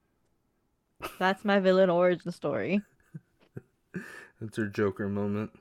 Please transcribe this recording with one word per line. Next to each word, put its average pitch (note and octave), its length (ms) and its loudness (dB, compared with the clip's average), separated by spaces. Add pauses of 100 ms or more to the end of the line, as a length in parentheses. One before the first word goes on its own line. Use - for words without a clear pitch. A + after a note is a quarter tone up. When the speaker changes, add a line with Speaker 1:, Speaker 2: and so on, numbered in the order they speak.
(1200)
Speaker 1:
That's F#3+ 260 -2
my G3+ 140 4
villain F#3 320 6
origin F3 420 2
story. C#3+ 500 -2 (720)
Speaker 2:
<laughs> - 840 -18
That's A2+ 160 -12
her A2 100 -2
Joker G2+ 420 -2
moment. G2+ 420 -4 (100)